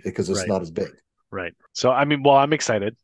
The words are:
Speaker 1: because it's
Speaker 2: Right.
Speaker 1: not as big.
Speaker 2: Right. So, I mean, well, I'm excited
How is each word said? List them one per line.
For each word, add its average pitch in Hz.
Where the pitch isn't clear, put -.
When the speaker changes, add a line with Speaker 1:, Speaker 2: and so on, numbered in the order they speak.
Speaker 1:
because 90
it's 101
Speaker 2:
Right. 90
Speaker 1:
not 95
as 82
big. 82
Speaker 2:
Right. 90
So, -
I 131
mean, 147
well, 139
I'm 139
excited 113